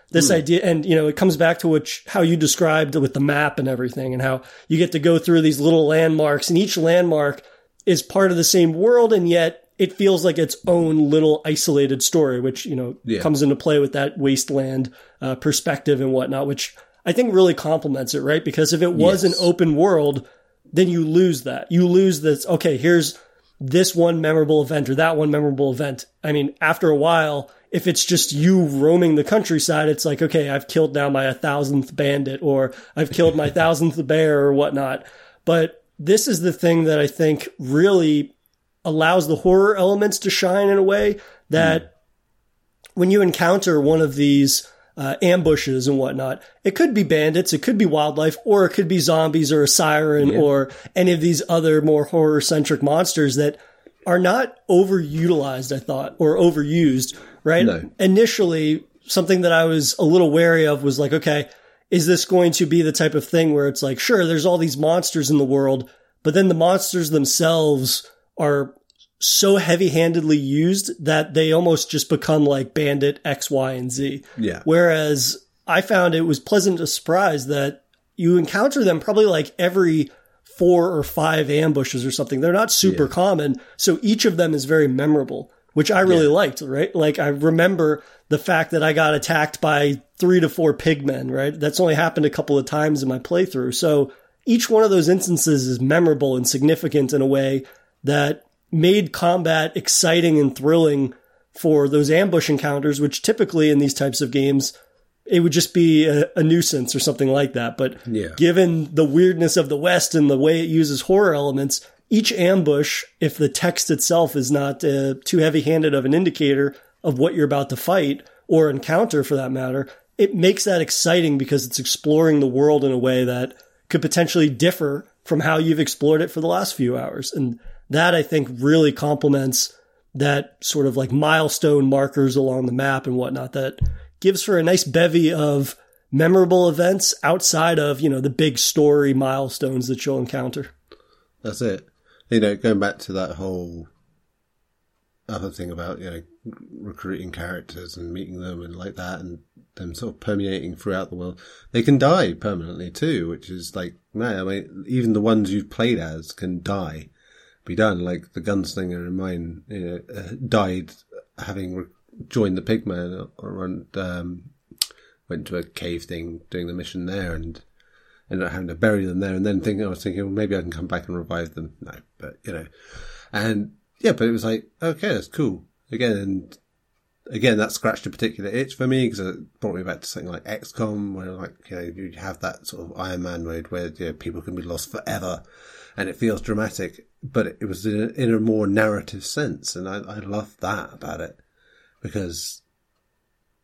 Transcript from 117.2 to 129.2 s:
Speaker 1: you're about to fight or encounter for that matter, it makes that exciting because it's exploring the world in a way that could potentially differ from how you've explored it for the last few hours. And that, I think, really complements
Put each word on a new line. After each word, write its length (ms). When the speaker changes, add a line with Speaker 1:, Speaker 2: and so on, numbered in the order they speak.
Speaker 1:
you're 100
about 260
to 60
fight 460
or 240
encounter 540
for 120
that 140
matter, 380
it 160
makes 300
that 160
exciting 580
because 280
it's 140
exploring 600
the 60
world 380
in 80
a 60
way 260
that 300
could 140
potentially 480
differ 560
from 160
how 160
you've 240
explored 400
it 100
for 100
the 60
last 280
few 220
hours. 360
And 260
that, 240
I 80
think, 260
really 320
complements 800